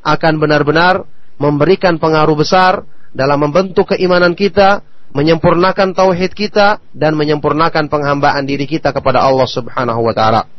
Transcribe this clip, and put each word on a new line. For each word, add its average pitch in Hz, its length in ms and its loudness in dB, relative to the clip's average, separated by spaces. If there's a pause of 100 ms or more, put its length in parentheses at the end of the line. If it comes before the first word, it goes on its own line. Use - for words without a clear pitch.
akan 156 340 0
benar-benar 151 640 2 (380)
memberikan 151 560 2
pengaruh 156 400 2
besar 185 480 2 (260)
dalam 143 300 0
membentuk 185 540 0
keimanan 180 420 2
kita, 196 480 2 (260)
menyempurnakan 175 880 2
tauhid 185 400 0
kita, 208 400 0 (160)
dan 151 240 0
menyempurnakan 151 720 0
penghambaan 143 560 0
diri 139 240 -4
kita 147 240 -2
kepada 131 320 0
Allah 131 240 2
Subhanahu 120 560 -4
wa 110 80 0
taala. 110 320 2 (140)